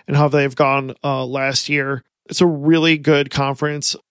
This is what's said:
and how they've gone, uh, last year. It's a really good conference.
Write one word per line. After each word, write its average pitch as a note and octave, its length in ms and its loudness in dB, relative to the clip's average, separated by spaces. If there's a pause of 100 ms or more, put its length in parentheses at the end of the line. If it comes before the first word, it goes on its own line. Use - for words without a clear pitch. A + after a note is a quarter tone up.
and D3 80 -2
how D3 140 4
they've C#3 260 0
gone, C3+ 380 0 (100)
uh, C3 220 -2
last C3+ 420 -4
year. C#3 360 -4 (260)
It's - 120 -6
a F3+ 40 6
really D#3+ 540 2
good C#3+ 320 2
conference. C#3+ 640 -4 (160)